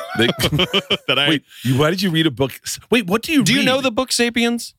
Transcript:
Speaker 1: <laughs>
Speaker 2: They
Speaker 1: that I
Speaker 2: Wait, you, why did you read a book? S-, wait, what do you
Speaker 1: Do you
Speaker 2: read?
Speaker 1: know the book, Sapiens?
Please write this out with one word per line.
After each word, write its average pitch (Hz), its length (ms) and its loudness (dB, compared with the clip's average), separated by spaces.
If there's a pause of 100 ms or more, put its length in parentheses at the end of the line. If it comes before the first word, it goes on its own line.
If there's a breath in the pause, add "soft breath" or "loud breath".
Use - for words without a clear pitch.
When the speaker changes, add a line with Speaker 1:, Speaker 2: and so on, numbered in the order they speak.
Speaker 1:
<laughs> - 160 -8
Speaker 2:
They 113 80 4
Speaker 1:
that 175 920 -2
I 143 100 2
Speaker 2:
Wait, 151 140 0 (220 loud breath)
you, 127 140 2
why 151 120 4
did 190 120 -2
you 190 80 0
read 160 160 2
a 151 40 0
book? 127 220 -2 (120)
S-, - 140 -8 (120)
wait, 226 160 2
what 208 160 0
do 320 100 -6
you 277 100 4
Speaker 1:
Do 190 100 2
you 277 80 2
Speaker 2:
read? 220 60 2
Speaker 1:
know 262 140 2
the 262 100 0
book, 247 220 -2
Sapiens? 240 680 -2